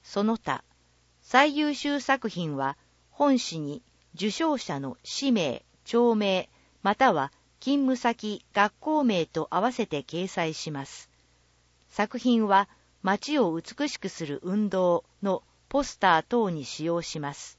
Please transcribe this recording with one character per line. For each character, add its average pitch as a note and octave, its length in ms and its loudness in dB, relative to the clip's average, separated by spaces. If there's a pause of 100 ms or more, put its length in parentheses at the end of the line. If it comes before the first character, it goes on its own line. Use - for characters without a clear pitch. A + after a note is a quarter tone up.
そ - 200 -4
の A3 140 2
他、 - 280 -6 (560)
最 C#4 340 4
優 D4 180 0
秀 C#4+ 280 -2
作 C4 260 0
品 E3 300 -4
は、 C3+ 200 -2 (320)
本 C#4 300 2
市 E3 200 -6
に D3 220 -8 (320)
受 F#3 160 -4
賞 D4+ 280 0
者 D3 240 -6
の C3+ 220 -10
氏 - 280 -2
名、 E3 340 0 (200)
町 A#3+ 280 2
名、 G3+ 360 0 (340)
ま G3+ 120 2
た B3 180 4
は C#3+ 180 -2 (300)
勤 C#4 220 0
務 C4 120 2
先、 A#3 560 -4
学 G3+ 280 2
校 D#4 260 0
名 F#3 200 2
と D#3 240 -4
合 F3 120 0
わ A#3+ 100 0
せ A#3 160 -4
て C#3+ 160 -4
掲 F3 240 -6
載 E3 260 -4
し - 180 -8
ま C#3 140 -8
す。 - 240 -20 (800)
作 G#3+ 300 -4
品 A#3 280 2
は、 G3 200 4 (340)
街 G#3 380 0
を E3+ 180 2
美 C#4 300 -6
し - 100 -8
く F#3+ 120 -8
す - 160 -8
る C#3+ 180 -6
運 G#3 260 0
動 F3+ 360 2 (180)
の G3 180 -2 (280)
ポ C#4 140 2
ス - 120 -8
タ F3+ 220 4
ー D#3+ 40 4
等 A3+ 280 0
に D3+ 160 -6
使 - 200 -8
用 E3+ 160 -2
し D#3+ 200 -10
ま C#3+ 120 -6
す。 - 240 -18